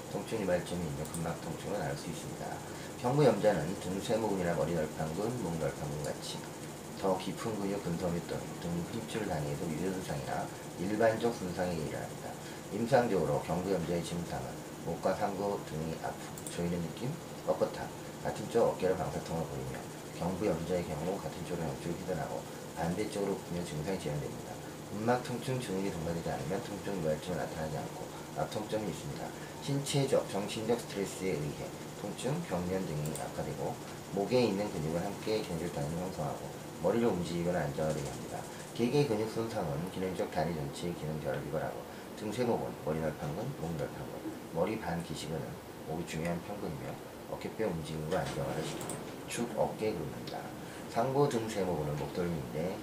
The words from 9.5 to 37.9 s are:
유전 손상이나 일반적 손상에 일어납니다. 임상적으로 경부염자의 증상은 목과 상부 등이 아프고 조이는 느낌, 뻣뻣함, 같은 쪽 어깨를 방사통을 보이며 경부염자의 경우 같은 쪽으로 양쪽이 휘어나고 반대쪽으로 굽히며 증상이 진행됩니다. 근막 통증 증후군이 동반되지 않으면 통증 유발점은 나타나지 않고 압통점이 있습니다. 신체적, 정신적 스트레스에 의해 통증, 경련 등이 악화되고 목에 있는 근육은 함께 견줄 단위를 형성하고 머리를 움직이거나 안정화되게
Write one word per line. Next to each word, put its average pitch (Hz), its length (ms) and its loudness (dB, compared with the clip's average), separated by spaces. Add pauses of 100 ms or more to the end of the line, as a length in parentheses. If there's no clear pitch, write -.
유전 90 240 2
손상이나 80 540 -2 (320)
일반적 110 560 6
손상에 90 380 0
일어납니다. - 560 -4 (440)
임상적으로 101 720 6
경부염자의 87 600 2
증상은 85 420 -2 (400)
목과 90 280 2
상부 101 460 0 (100)
등이 80 340 -2
아프고 - 520 -6
조이는 87 260 0
느낌, 85 300 -2 (340)
뻣뻣함, - 400 2 (380)
같은 - 260 -2
쪽 113 200 8
어깨를 92 280 4
방사통을 82 480 -2
보이며 65 340 -4 (380)
경부염자의 87 680 2
경우 80 320 0
같은 - 260 -4
쪽으로 82 220 0
양쪽이 78 280 -2 (100)
휘어나고 69 360 -2 (340)
반대쪽으로 95 600 2
굽히며 87 300 -2
증상이 80 340 -2
진행됩니다. 76 540 -4 (380)
근막 117 320 4
통증 127 360 0
증후군이 98 320 0
동반되지 85 400 -2
않으면 71 320 0
통증 101 340 -4
유발점은 78 400 0
나타나지 78 400 -2
않고 - 280 -4 (320)
압통점이 107 500 0
있습니다. - 400 -4 (340)
신체적, 139 680 4
정신적 107 480 2
스트레스에 95 520 -2
의해 73 360 -2 (340)
통증, 104 320 0 (140)
경련 92 380 2
등이 76 340 -2
악화되고 - 560 -2 (380)
목에 101 320 6
있는 101 260 2
근육은 85 320 0
함께 101 380 0
견줄 85 320 -2
단위를 76 260 0
형성하고 90 680 -4 (160)
머리를 113 240 6
움직이거나 87 520 4
안정화되게 73 480 2